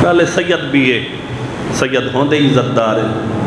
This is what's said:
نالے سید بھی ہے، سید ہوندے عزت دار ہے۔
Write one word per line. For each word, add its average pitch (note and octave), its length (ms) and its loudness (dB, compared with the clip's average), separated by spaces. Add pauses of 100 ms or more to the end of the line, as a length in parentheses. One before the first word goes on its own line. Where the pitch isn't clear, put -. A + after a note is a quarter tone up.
نالے F3 220 4
سید F3 460 -2
بھی C3 220 2
ہے، G#2+ 100 -2 (720)
سید B2+ 400 -2
ہوندے C#3+ 240 2
عزت B2+ 380 2
دار A2 200 2
ہے۔ A2 520 -2